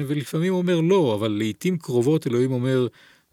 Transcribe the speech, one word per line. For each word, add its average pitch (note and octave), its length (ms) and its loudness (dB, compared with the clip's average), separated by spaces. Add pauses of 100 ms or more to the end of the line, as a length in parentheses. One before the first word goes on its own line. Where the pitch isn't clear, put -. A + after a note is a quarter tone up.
ולפעמים D3+ 460 -2
אומר F3+ 280 0
לא, E3 340 4
אבל G#2 140 -2
לעתים A2 500 -2
קרובות C#3 480 0
אלוהים B2+ 260 0
אומר, B2+ 340 0 (460)